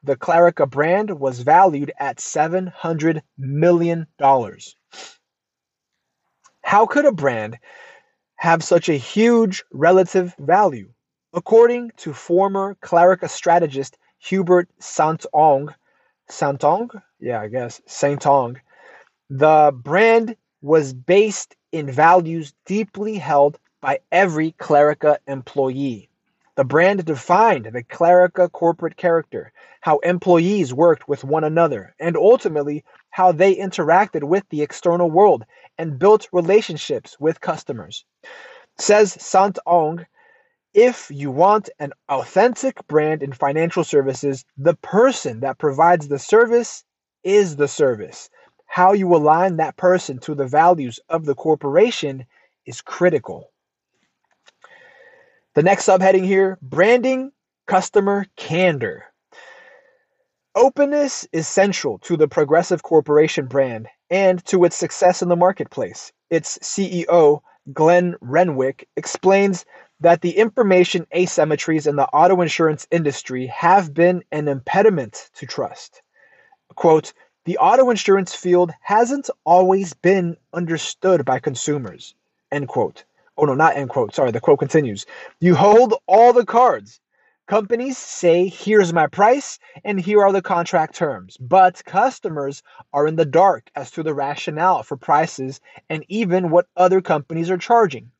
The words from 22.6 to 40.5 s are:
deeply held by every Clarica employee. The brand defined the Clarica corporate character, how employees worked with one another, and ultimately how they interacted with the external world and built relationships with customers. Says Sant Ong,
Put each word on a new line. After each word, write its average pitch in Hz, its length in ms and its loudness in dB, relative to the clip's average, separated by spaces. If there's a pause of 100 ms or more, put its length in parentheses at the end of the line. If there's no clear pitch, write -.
deeply 208 520 -6
held 143 420 0 (200)
by 139 200 -4 (120)
every 165 420 0
Clarica 147 640 2 (100)
employee. 131 840 -6 (460)
The 139 80 -2
brand 170 420 2
defined 165 600 0
the 120 180 -10
Clarica 180 680 2
corporate 165 460 -4
character, 165 540 -4 (300)
how 156 180 0
employees 175 760 0
worked 160 340 2
with 143 160 -6
one 156 200 -4
another, 151 560 -2
and 165 160 -4
ultimately 151 680 0 (260)
how 185 220 2
they 185 240 2
interacted 180 680 -2
with 180 260 -2
the 151 120 -6
external 175 480 -2
world 165 360 4 (340)
and 156 180 -8
built 208 340 2
relationships 175 880 -2
with 160 220 -4
customers. 123 640 -10 (720)
Says 208 360 2
Sant 196 520 -2
Ong, 170 400 -2 (680)